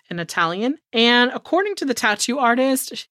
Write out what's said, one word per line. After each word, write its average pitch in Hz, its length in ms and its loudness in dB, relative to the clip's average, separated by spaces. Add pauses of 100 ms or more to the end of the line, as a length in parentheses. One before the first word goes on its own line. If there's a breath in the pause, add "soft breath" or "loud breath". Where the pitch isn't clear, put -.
in 170 120 -8
Italian. 185 580 -2 (140)
And 240 400 4
according 392 440 -2
to 302 100 -6
the 247 80 0
tattoo 240 440 -2
artist, 254 720 0